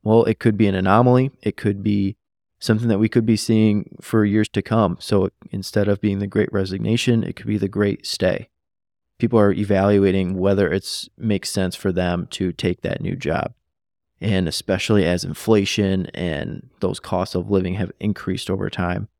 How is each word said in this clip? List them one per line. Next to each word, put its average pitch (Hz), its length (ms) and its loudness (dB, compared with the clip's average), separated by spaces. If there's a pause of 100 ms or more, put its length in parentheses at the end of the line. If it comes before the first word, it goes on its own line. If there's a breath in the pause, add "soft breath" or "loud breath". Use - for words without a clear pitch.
Well, 110 200 6
it 110 160 0
could 107 180 2
be 104 100 4
an 95 80 0
anomaly. 123 560 4 (100)
It - 160 -4
could 101 260 -2
be 101 320 0 (440)
something 113 280 0
that 101 120 2
we 110 100 4
could 117 160 2
be 110 100 4
seeing 110 640 2
for 110 240 0
years 104 240 2
to 101 140 -4
come. 104 400 0
So 95 300 0 (180)
instead 101 400 -2
of 101 100 0
being 101 200 -2
the 101 80 -4
Great 107 260 -2
Resignation, 107 720 0
it - 100 -8
could 110 120 -12
be 104 100 -2
the 101 100 -2
Great 101 380 -2
Stay. - 420 -2 (720)
People 117 220 2
are 101 120 6
evaluating 98 880 2
whether 95 320 2
it's - 440 -6
makes 104 360 -4
sense 95 240 -2
for 98 160 -2
them 87 400 -2
to 92 200 -4
take - 300 -4
that - 200 -6
new 92 140 -6
job. - 380 -4 (680)
And 95 280 0
especially 95 580 0
as 87 180 0
inflation 98 920 0
and - 520 -8 (120)
those 98 200 -4
costs - 360 -4
of 101 160 -4
living 92 240 0
have 95 240 -4
increased - 500 -6
over 95 180 -4
time 90 420 -4 (100)